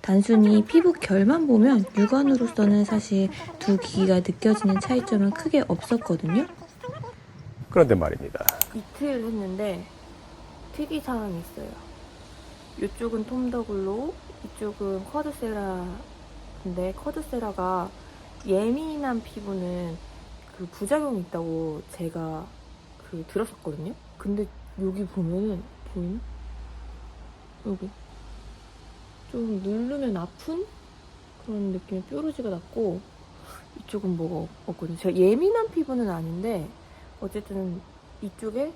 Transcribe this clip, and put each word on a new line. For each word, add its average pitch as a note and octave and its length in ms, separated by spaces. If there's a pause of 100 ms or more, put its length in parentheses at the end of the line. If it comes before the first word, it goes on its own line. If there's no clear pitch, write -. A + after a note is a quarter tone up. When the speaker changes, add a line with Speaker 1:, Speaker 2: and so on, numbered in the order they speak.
Speaker 1:
단순히 G#3 640
피부 E4+ 280
결만 B3 560
보면 A#3 360 (120)
육안으로서는 A3 880
사실 G3+ 440 (300)
두 G3+ 180
기기가 F#3+ 400
느껴지는 G3 640
차이점은 G#3+ 520
크게 D4+ 340
없었거든요. F#3 800 (1200)
Speaker 2:
그런데 C#3+ 260
말입니다. D#2 480 (280)
Speaker 1:
이틀 B3 520
했는데 G3 600 (920)
특이사항이 A#3+ 640
있어요. - 280 (1120)
이쪽은 A3 460
톰 B3+ 240
더 A#3+ 160
글로우, G#3 460 (320)
이쪽은 G3+ 600
쿼드 D4+ 340
세라인데 F#3 1600
쿼드 D4+ 260
세라가 F#3+ 680 (560)
예민한 B3+ 760
피부는 F3+ 720 (600)
그 F#3 100
부작용이 B3 560
있다고 D#3+ 600 (100)
제가 E3 540 (640)
그 E3 180
들었었거든요. F3 640 (260)
근데 G3+ 280 (340)
여기 F#3+ 260
보면은 F#3 560 (300)
보이나? F#3 280 (1500)
여기 F#3+ 220 (1400)
좀 A3+ 300
누르면 A#3 540
아픈 D#4+ 480 (800)
그런 G3+ 280
느낌의 F#3 320
뾰루지가 C#4+ 460
났고 F3+ 500 (800)
이쪽은 G3 360
뭐가 E3 200
없-, E3 120 (220)
없거든요. E3+ 280
제가 F3+ 180
예민한 F4+ 540
피부는 C4 380
아닌데 E3+ 600 (520)
어쨌든 F#3+ 600 (420)
이쪽에 A3+ 540